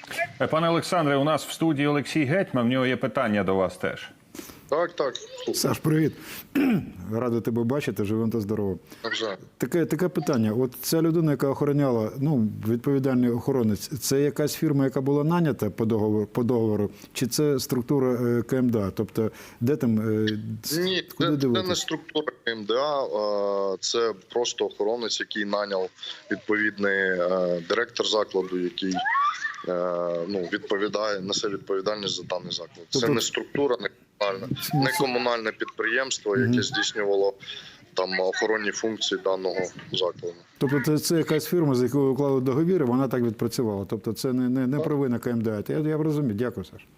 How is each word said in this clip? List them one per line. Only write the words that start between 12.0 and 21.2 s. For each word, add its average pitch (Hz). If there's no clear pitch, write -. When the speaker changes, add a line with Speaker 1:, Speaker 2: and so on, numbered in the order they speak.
Speaker 3:
ну, 135
відповідальний 123
охоронець, 117
це 139
якась 143
фірма, 143
яка 135
була 143
нанята 156
по 113
договору, 107
по 123
договору, 110
чи -
це 147
структура, 127
е, 117
К 131
М 127
Д 113
А? 98
Тобто, 110
де 127
там, 117
е, 107
с-, 160
Speaker 2:
Ні, 180
Speaker 3:
куди 165